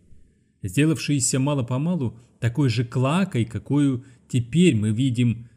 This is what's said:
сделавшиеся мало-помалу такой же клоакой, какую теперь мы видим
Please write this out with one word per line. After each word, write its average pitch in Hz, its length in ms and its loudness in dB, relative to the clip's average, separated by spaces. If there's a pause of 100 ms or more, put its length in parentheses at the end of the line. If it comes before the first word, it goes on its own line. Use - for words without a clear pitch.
(640)
сделавшиеся 139 760 0
мало-помалу 139 800 -2 (220)
такой 123 280 0
же 120 160 0
клоакой, 135 600 0
какую 135 600 -2 (240)
теперь 135 460 2
мы 107 160 0
видим 120 680 0